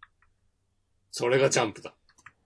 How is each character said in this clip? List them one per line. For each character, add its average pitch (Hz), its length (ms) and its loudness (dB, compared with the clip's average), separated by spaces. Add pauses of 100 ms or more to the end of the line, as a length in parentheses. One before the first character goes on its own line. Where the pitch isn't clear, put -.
(1080)
そ - 180 -6
れ 131 120 4
が 131 100 4
ジ 135 100 0
ャ 120 60 2
ン 104 80 -6
プ - 80 -20
だ。 - 140 -18 (500)